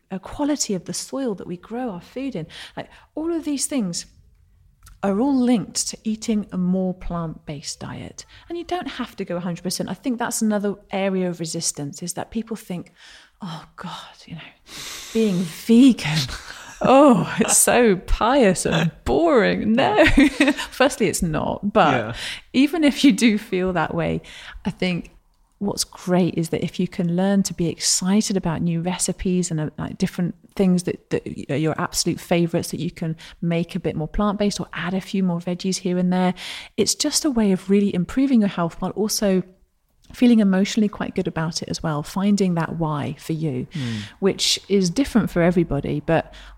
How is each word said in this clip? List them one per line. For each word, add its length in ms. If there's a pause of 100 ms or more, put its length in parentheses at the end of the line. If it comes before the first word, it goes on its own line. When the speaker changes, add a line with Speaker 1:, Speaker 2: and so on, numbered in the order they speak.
(100)
Speaker 1:
uh, 80
quality 560
of 100
the 100
soil 420
that 100
we 100
grow 340
our 120
food 320
in. 120 (300)
Like, 120 (260)
all 180
of 120
these 220
things 380 (1000)
are 180
all 140
linked 540
to 160
eating 480
a 60
more 340
plant-based 880
diet. 460 (220)
And 100
you 60
don't 240 (120)
have 160
to 80
go 120
a 40
hundred 220
percent. 260
I 60
think 240
that's 240
another 320 (160)
area 400
of 100
resistance, 640
is 120
that 160
people 240
think, 380 (480)
"Oh 240 (120)
God, 400 (100)
you 80
know, 180 (600)
being 220
vegan, 840 (320)
<laughs> 320
oh, 580
it's 160
so 400
pious 720
and 240 (160)
boring." 680
No. 320
<laughs> 680
Firstly, 360
it's 160
not. 500
But 220
Speaker 2:
Yeah. 180 (400)
Speaker 1:
even 320
if 180
you 100
do 260
feel 340
that 220
way, 260 (460)
I 40
think 420 (480)
what's 240
great 540
is 100
that 160
if 160
you 80
can 280
learn 260
to 100
be 160
excited 680
about 280
new 180
recipes 680
and, 100
uh, 160
like, 220
different 360 (220)
things 280
that, 260
that 120 (280)
are 60
your 220
absolute 400
favorites 520
that 100
you 100
can 240 (280)
make 320
a 40
bit 160
more 140
plant-based 500
or 140
add 220
a 80
few 200
more 160
veggies 420
here 180
and 120
there, 220 (460)
it's 160
just 320
a 40
way 220
of 160
really 260
improving 460
your 80
health 320
while 120
also 500 (720)
feeling 240
emotionally 500
quite 260
good 140
about 340
it 60
as 140
well, 200
finding 520
that 240
why 400
for 160
you, 400
Speaker 2:
Mm. 240 (200)
Speaker 1:
which 480
is 220
different 400
for 140
everybody. 640
But 260 (260)